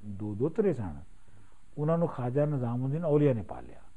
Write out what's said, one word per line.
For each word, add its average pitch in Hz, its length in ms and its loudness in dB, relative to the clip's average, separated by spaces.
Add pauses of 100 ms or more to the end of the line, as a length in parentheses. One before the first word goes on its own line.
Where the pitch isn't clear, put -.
ਦੋ 104 300 -4
ਦੋਹਤਰੇ 160 380 2
ਸਨ, 98 220 -4 (800)
ਉਹਨਾਂ 156 200 2
ਨੂੰ 170 100 2
ਖਾਜਾ 131 380 2
ਨਿਜ਼ਾਮੁਦੀਨ 135 600 0
ਔਲੀਆ 147 280 6
ਨੇ 110 80 0
ਪਾਲਿਆ। - 340 -10 (220)